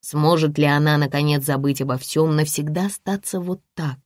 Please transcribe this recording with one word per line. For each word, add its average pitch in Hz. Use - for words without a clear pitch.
Сможет 151
ли 147
она, 147
наконец, 147
забыть 139
обо 131
всём, 156
навсегда 156
остаться 196
вот 180
так 143